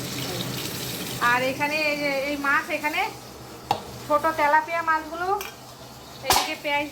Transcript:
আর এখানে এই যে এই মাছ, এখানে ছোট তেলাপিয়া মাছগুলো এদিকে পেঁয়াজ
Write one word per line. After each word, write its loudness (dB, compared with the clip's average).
আর 6
এখানে 0
এই 0
যে 2
এই -2
মাছ, 4
এখানে 0
ছোট 4
তেলাপিয়া 6
মাছগুলো 0
এদিকে 4
পেঁয়াজ 0